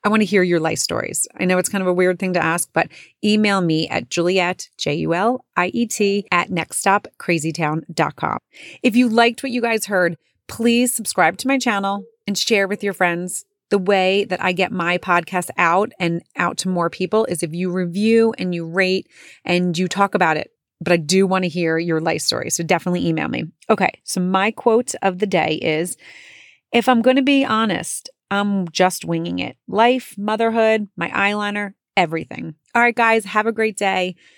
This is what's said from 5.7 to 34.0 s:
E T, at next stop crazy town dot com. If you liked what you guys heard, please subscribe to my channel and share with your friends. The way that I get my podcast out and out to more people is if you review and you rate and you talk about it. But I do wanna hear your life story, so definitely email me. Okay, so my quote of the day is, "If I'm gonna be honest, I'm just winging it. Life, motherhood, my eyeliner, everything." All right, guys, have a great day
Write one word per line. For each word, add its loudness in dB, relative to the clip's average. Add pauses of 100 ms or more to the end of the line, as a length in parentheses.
E 0
T, 0
at 0
next -4
stop 2 (120)
crazy -2
town -2 (100)
dot -2
com. -2 (440)
If 2
you 4
liked 2
what -6
you -2
guys -2
heard, 0 (300)
please 2
subscribe 2
to -4
my 2
channel -2 (220)
and -4
share 2
with -4
your -2
friends. -2 (240)
The 2
way 2
that -4
I 0
get -2
my 0
podcast 0
out 2
and -2 (140)
out -2
to -4
more 0
people 0
is -4
if -6
you -4
review 2
and -4
you -6
rate 0 (380)
and 2
you 0
talk 0
about 2
it. -8 (300)
But 2
I 4
do 2
wanna 0
hear 0
your 0
life -2
story, -4
so -2
definitely 0
email 0
me. -4 (240)
Okay, 2 (120)
so -4
my 0
quote 0
of 0
the 0
day 0
is, -4 (720)
"If 2
I'm 4
gonna 4
be 4
honest, -2 (220)
I'm 0
just 0
winging -4
it. -6 (100)
Life, 2
motherhood, 0 (100)
my -4
eyeliner, -2 (240)
everything." -2 (180)
All 4
right, 2
guys, 2
have 0
a 0
great -2
day -2 (220)